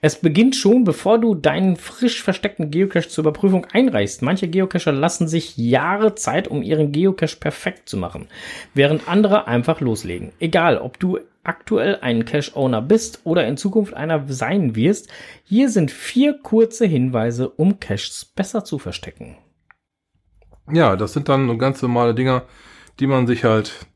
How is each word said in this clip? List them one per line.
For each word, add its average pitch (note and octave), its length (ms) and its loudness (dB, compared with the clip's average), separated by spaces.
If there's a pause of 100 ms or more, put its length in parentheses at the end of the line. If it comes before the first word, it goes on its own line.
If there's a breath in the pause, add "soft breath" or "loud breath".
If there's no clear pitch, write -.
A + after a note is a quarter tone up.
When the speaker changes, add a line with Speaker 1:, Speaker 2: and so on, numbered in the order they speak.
Speaker 1:
Es D#3 180 0
beginnt G3+ 380 4
schon, A#3+ 260 4
bevor G3 340 2
du A3+ 160 2
deinen E3+ 440 0
frisch - 440 -4
versteckten F3+ 500 -4
Geocache F3 360 0
zur - 140 -6
Überprüfung F3+ 500 2
einreichst. A#2+ 500 0
Manche E3+ 280 -2
Geocacher F#3 420 0
lassen D#3 380 0
sich D#3+ 260 -4
Jahre E3 600 2
Zeit, D#3 340 -4
um D3 120 -4
ihren D3+ 300 0
Geocache F3 480 0
perfekt - 480 -8
zu - 80 -8
machen, - 320 -8 (460 loud breath)
während C#3+ 340 2
andere G3+ 400 2
einfach B2 320 0
loslegen. G2+ 600 -4
Egal, E3 380 2
ob - 220 -10
du F#3 200 0 (260)
aktuell G3 560 -2
ein A#2 220 0
Cache-Owner C3 580 -2
bist G#3 440 -2
oder E3+ 200 0
in D3 120 -4
Zukunft G3+ 360 -2
einer D3+ 360 -4
sein C3 480 -2
wirst, D#3+ 320 0 (340 loud breath)
hier B3+ 260 2
sind F#3 220 0
vier C#4+ 500 0
kurze A3+ 440 2
Hinweise, B2 640 0
um F#3+ 320 0
Caches - 420 -8
besser - 400 -6
zu - 160 -8
verstecken. - 560 -14 (1400)
Speaker 2:
Ja, D3 240 4
das G2+ 160 -2
sind C#3+ 160 -4
dann C3+ 200 2
so A#2 100 0
ganz C3 240 0
normale A#2+ 340 2
Dinger, B2+ 280 0 (580 soft breath)
die C#3 60 0
man C3 200 2
sich A#2+ 160 0
halt A2 520 0